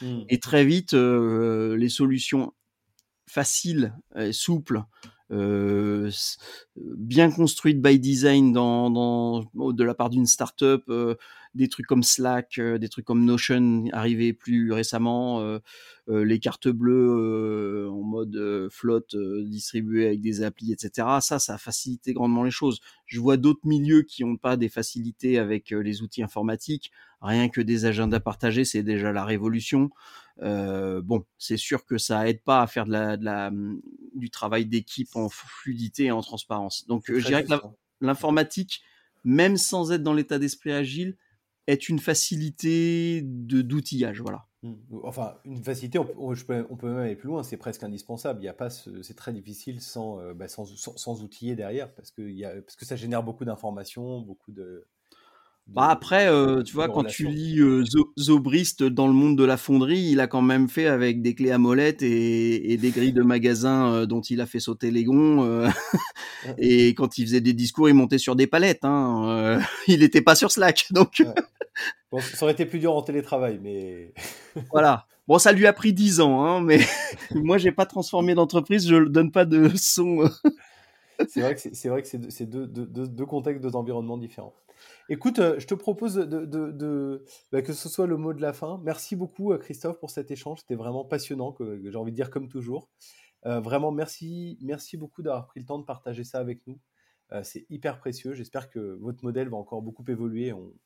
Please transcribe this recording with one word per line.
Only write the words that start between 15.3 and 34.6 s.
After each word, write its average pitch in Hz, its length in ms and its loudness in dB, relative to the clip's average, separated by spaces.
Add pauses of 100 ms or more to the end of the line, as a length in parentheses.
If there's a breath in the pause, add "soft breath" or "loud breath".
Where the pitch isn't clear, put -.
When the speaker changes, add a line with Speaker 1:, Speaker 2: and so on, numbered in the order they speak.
Speaker 2:
euh, 107 200 -6 (480 loud breath)
euh, 107 160 2
les 110 160 2
cartes - 280 -4
bleues, 113 1200 0
euh, - 40 -8
en 101 120 -8
mode, 107 320 -6
euh, 101 360 -4
flotte, 113 440 -2
euh, 101 300 -6
distribuée 110 640 -2
avec 107 140 0
des 107 220 -4
applis, 110 300 -6
et 101 60 -4
cetera. 120 420 -2
Ça, 143 180 -2
ça 113 160 -4
a - 40 -10
facilité - 540 -8
grandement 120 300 0
les 127 80 0
choses. 123 300 -2 (260 soft breath)
Je 120 140 -10
vois 135 160 4
d'autres 147 300 2
milieux 151 360 4
qui 131 220 -8
ont 117 120 -2
pas 127 200 -2
des 117 120 0
facilités 120 720 -2
avec, 107 340 -2
euh, 104 80 -2
les 104 220 -4
outils 113 220 -8
informatiques. 110 640 -6 (300 soft breath)
Rien 117 280 0
que 120 120 -2
des 113 240 0
agendas 110 360 0
partagés, 117 440 -2
c'est 107 180 -2
déjà 104 300 -2
la 98 120 -4
révolution. 113 640 -2 (520 loud breath)
Euh, 95 600 -4
bon, 104 220 -2 (120)
c'est - 220 -6
sûr - 260 -4
que 117 140 -4
ça 110 300 0
aide 113 140 -2
pas 131 200 4
à 117 40 2
faire 113 200 -6
de 107 60 -4
la, 107 260 -2
de 107 60 -8
la, 101 260 -6 (640)
du 123 160 -10
travail 110 360 -2